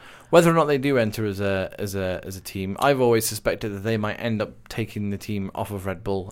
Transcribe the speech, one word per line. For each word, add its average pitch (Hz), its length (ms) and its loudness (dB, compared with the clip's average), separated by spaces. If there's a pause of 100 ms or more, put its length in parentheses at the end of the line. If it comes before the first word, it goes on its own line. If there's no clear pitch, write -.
(280)
Whether 170 220 8
or 165 40 4
not 160 120 4
they 147 120 2
do 135 200 2
enter 110 260 0
as 101 160 -4
a, 98 380 -2
as 98 160 -6
a, 92 280 -2
as 95 140 -12
a 90 60 -12
team, 95 380 -6
I've 135 200 2
always 117 260 4
suspected 107 460 -2
that 98 100 -8
they 113 140 0
might 107 200 -2
end 110 260 -2
up - 260 -8
taking 104 400 -6
the 98 100 -4
team 101 360 -6
off 101 160 -6
of 98 160 -6
Red 98 180 -6
Bull, 98 280 -4